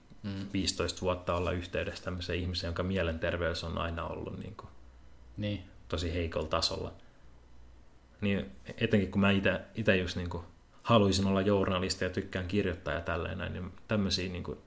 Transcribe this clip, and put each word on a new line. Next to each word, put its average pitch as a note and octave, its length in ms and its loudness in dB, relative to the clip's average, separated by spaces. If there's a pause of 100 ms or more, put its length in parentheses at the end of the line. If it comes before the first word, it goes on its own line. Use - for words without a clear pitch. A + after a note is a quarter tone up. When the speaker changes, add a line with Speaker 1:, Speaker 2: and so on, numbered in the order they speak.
(240)
Speaker 1:
Mm. G2 300 -6
Speaker 2:
viisitoista F2 480 0
vuotta F2+ 340 0
olla F2 160 0
yhteydessä F2 520 -4
tämmöiseen F2+ 360 -4
ihmiseen, F2 280 -2
jonka F2 160 -2
mielenterveys E2+ 800 0
on E2 140 -4
aina E2 300 -2
ollut - 320 -8
niinku - 240 -12 (760)
Speaker 1:
Niin. G#2 260 -2 (240)
Speaker 2:
tosi E2+ 260 -2
heikolla E2 340 0
tasolla. F2 460 0 (1300)
Niin G2+ 300 0 (260)
etenkin G2+ 340 4
kun G2+ 100 4
mä G2 100 8
ite, G2 300 4 (140)
ite G#2+ 220 4
just F2+ 180 0
niinku F2 300 -4 (380)
haluaisin G2+ 440 6
olla G2 140 4
journalisti F#2+ 640 2
ja F#2 40 0
tykkään F#2 380 -4
kirjoittaa F2+ 460 0
ja D2+ 80 -2
tälleen E2 360 -2
näin, F2+ 160 -4
niin F2+ 180 -6 (160)
tämmöisiä F#2+ 440 2
niinku - 360 -6